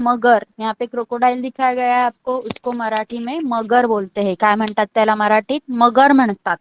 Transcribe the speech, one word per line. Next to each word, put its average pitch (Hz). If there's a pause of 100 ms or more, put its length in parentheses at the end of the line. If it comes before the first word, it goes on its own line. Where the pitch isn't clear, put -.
मगर। 240 (100)
यहाँ 220
पे 247
क्रोकोडाइल 247
दिखाया 254
गया 247
है 247
आपको, 247
उसको 240
मराठी 220
में 254
मगर 233
बोलते 208
हैं। 190
काय 208
म्हणतात 214
त्याला 214
मराठीत, 214 (160)
मगर 240
म्हणतात। 208